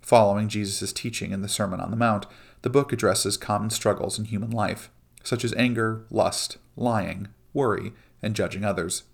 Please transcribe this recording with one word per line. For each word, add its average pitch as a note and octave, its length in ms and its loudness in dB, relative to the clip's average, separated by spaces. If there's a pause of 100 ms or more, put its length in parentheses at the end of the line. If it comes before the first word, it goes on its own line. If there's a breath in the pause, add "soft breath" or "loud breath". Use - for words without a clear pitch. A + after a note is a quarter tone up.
Following G#2+ 440 6
Jesus' G#2 460 -4
teaching - 400 -8
in G2 80 -4
the G#2 80 -6
Sermon F#2+ 320 -2
on F2 100 -4
the A2 60 -2
Mount, A2+ 300 2 (340 loud breath)
the - 80 0
book C#3 240 2
addresses G2+ 460 2
common G#2 320 0
struggles - 480 0
in G#2+ 80 -4
human A2 240 -4
life, G#2+ 400 -2 (320)
such C3+ 200 -2
as A#2 120 -2
anger, A2+ 560 0
lust, - 480 0 (180)
lying, G2+ 520 -2 (260)
worry, A2+ 400 0 (260 soft breath)
and G#2 160 -2
judging F#2+ 260 -2
others. F2+ 520 -2